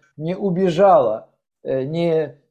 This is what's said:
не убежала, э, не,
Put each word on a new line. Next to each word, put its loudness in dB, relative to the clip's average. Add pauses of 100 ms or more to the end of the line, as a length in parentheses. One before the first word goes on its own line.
(160)
не -8
убежала, 2 (320)
э, -4
не, -4 (140)